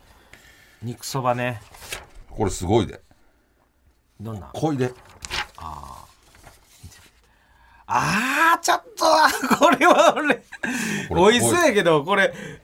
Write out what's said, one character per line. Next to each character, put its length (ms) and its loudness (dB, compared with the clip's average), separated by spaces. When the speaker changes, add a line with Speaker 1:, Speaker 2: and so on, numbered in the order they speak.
Speaker 1:
肉 240 -12
そ 160 -6
ば 140 0
ね。 260 -4
Speaker 2:
こ 160 -2
れ 60 0
す 120 -8
ご 180 2
い 60 -4
で。 140 -16
Speaker 1:
ど 100 -10
ん 80 -10
な？ 140 -16
Speaker 2:
濃 180 -2
い 60 -2
で。 160 -2
Speaker 1:
あ 400 -16
ー。 140 -20
あ 640 2
ー、 40 -14
ち 100 0
ょ 40 4
っ 80 -8
と、 80 -2
あ 220 6
ー、 300 0
こ 200 6
れ 80 2
は 300 6
俺、 200 0
Speaker 2:
こ 60 -4
れ 60 4
濃 100 6
い。 20 4
Speaker 1:
美 60 2
味 80 2
し 60 2
そ 80 2
う 60 4
や 60 2
け 100 0
ど、 220 2
こ 100 0
れ、 180 0